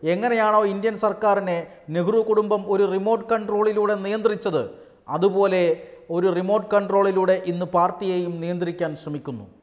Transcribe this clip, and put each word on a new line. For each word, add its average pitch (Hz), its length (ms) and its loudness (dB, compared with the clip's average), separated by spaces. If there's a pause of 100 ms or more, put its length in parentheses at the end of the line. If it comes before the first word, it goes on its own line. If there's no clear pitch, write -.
(140)
എങ്ങനെയാണോ 214 480 2 (120)
ഇന്ത്യൻ 202 320 -2
സർക്കാരിനെ 196 520 0 (380)
നെഹ്റു 196 340 2
കുടുംബം 214 340 2 (100)
ഒരു 196 120 4 (100)
റിമോട്ട് 214 380 -2
കൺട്രോളിലൂടെ 208 640 0 (100)
നിയന്ത്രിച്ചത്, 202 580 -2 (540)
അതുപോലെ 190 460 2 (520)
ഒരു 180 120 2 (120)
റിമോട്ട് 190 340 0
കൺട്രോളിലൂടെ 190 640 2 (160)
ഇന്ന് 175 140 -4 (100)
പാർട്ടിയെയും 180 680 0
നിയന്ത്രിക്കാൻ 170 480 -4 (120)
ശ്രമിക്കുന്നു. 131 440 -10 (160)